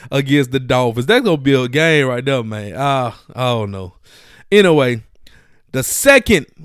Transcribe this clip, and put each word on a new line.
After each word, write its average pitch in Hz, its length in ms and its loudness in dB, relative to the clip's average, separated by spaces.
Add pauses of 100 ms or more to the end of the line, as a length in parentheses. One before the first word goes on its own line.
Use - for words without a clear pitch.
against 139 420 0
the 135 100 -2
Dolphins. 123 460 -2
That's 240 180 2
gonna 175 120 2
be 139 160 0
a 127 140 0
game 147 400 2
right 123 160 -4
there, 135 180 -2
man. 107 360 -10
Ah, 135 440 -4 (140)
I 127 120 -4
don't 113 240 -4
know. 95 240 -12 (540)
Anyway, 151 540 4 (680)
the 131 100 -4
second 226 600 2 (180)